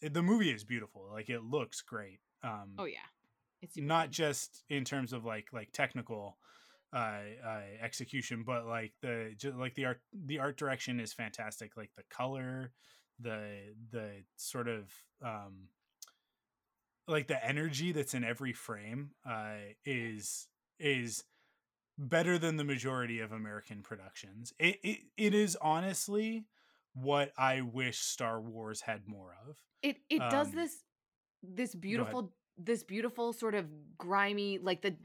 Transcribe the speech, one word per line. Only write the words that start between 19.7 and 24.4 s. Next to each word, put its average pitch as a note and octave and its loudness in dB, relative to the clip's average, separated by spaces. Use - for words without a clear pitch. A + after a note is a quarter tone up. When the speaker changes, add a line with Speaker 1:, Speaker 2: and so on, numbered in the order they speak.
Speaker 1:
is, A#2 -4
is B2 2
better E3 6
than D#3+ 4
the D3 2
majority B2+ 0
of A2 -4
American G#2+ -8
productions. G2+ -12